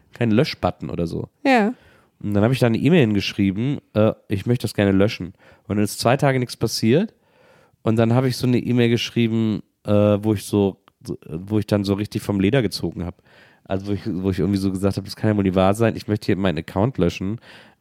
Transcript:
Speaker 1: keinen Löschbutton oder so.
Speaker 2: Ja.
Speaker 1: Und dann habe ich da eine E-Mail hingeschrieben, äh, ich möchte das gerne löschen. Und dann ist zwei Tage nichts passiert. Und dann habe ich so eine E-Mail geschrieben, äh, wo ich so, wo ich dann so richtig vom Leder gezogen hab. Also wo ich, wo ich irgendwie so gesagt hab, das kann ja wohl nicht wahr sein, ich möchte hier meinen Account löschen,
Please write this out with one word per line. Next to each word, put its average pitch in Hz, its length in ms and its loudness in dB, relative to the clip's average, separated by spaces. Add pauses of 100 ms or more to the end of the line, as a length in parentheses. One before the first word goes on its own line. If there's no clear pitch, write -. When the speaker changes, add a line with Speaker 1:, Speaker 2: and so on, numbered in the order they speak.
(140)
Speaker 1:
keinen 117 180 0
Löschbutton 98 580 -2
oder 85 160 -4
so. 85 220 -6 (180)
Speaker 2:
Ja. 247 280 4 (500)
Speaker 1:
Und 104 100 -4
dann 101 100 4
habe 123 100 4
ich 127 80 -2
da 123 60 4
eine 113 100 2
E-Mail 165 240 4
hingeschrieben, 104 800 0 (140)
äh, 107 200 4 (160)
ich 95 160 -4
möchte 120 180 0
das 107 100 -6
gerne 101 200 2
löschen. 98 400 0 (340)
Und 98 80 -2
dann 104 80 0
ist - 160 -6
zwei 120 160 2
Tage 135 240 0
nichts 123 160 -6
passiert. 120 580 0 (720)
Und 110 120 0
dann 113 160 2
habe 131 160 2
ich 127 80 -4
so 131 100 -2
eine 123 120 2
E-Mail 120 300 0
geschrieben, 110 720 0 (240)
äh, 107 60 -2
wo 104 420 2
ich 104 120 -4
so, 98 360 0 (480)
wo 98 300 -4
ich 101 80 -4
dann 104 160 0
so 98 120 0
richtig 104 260 -6
vom 101 180 -2
Leder 110 220 2
gezogen 87 440 -6
hab. 87 160 -12 (440)
Also 95 220 -8
wo 101 40 -4
ich, 95 140 -4
wo 95 240 -4
ich 95 100 -2
irgendwie 98 200 0
so 95 120 0
gesagt 95 260 -2
hab, 98 80 -8
das - 120 -16
kann 110 140 0
ja 104 60 2
wohl 101 60 0
nicht 92 120 0
wahr 95 180 4
sein, 113 240 0
ich - 120 -14
möchte 104 180 -2
hier 101 80 2
meinen 90 220 0
Account 95 400 -2
löschen, 90 420 -2 (420)